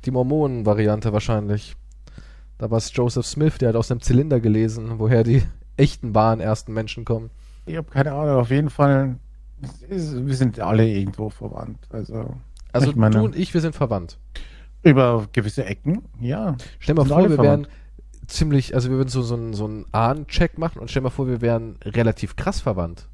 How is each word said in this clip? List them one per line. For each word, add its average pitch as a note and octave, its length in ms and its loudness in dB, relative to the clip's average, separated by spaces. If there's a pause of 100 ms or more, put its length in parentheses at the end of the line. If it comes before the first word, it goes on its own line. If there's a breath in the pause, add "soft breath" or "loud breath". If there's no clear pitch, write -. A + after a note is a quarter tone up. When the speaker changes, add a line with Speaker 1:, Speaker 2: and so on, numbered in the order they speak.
Speaker 1:
Die B2+ 60 -2
Mormonen-Variante A2+ 1000 0
wahrscheinlich. G#2+ 640 -2 (800 soft breath)
Da A2 140 -4
war's A2+ 220 0
Joseph B2 320 0
Smith, - 340 0
der B2 100 2
hat A2+ 60 0
aus A#2 160 0
einem A#2+ 100 -2
Zylinder C3+ 380 4
gelesen, A2+ 600 0
woher A2+ 240 4
die A#2 200 4 (320)
echten, B2 400 2
wahren A2 240 4
ersten G#2+ 340 -4
Menschen A2 320 -8
kommen. A2+ 240 -4 (360 soft breath)
Speaker 2:
Ich D#3+ 120 -10
hab D#3 140 -10
keine C#3 220 2
Ahnung, D3 240 0
auf A#2+ 120 2
jeden C#3+ 200 2
Fall, C3+ 480 2 (440)
es C3 220 -16
ist, D3+ 420 -6
wir C3+ 100 -2
sind B2 240 0
alle A2 280 4
irgendwo G2+ 420 -4
verwandt. - 480 -12 (140)
Also, A2+ 440 -10 (360)
Speaker 1:
Also C#3 180 0
Speaker 2:
ich D3 60 -4
meine, A2 220 4
Speaker 1:
du A2 80 4
und G#2+ 100 -4
ich, F3+ 180 -4
wir E3+ 80 0
sind D#3+ 140 -4
verwandt. G#2 420 -4 (680 loud breath)
Speaker 2:
über A#2+ 500 6
gewisse A2 320 -2
Ecken, E3+ 380 -4 (160)
ja. D3 360 -4 (240 loud breath)
Speaker 1:
Stell - 160 0
mal D#3 80 4
Speaker 2:
Sind C3+ 60 2
Speaker 1:
vor, C#3+ 80 4
Speaker 2:
alle F#3+ 120 6
Speaker 1:
wir D3+ 60 4
Speaker 2:
verwandt. C#3+ 320 4
Speaker 1:
wären - 600 -20
ziemlich, D3 460 0
also B2+ 160 0
wir C3 80 0
würden C3 120 0
so, B2 120 -2
so A#2+ 140 -2
einen, A2+ 180 -6
so G#2 120 -4
einen G#2+ 260 -8
Ahnencheck C#3+ 680 0
machen D#3+ 220 -4
und A#2 100 -12
stell C3 140 -2
mal B2+ 60 0
vor, C3 180 -4
wir A#2+ 140 -2
wären A2+ 420 -2
relativ A2 540 0
krass - 240 -2
verwandt. F2 520 -4